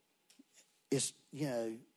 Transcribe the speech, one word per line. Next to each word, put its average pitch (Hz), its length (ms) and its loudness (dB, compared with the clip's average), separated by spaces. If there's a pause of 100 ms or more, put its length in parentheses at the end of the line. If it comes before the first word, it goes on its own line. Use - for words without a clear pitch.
(920)
It's, 139 220 2 (180)
you 143 160 -2
know 113 260 0 (240)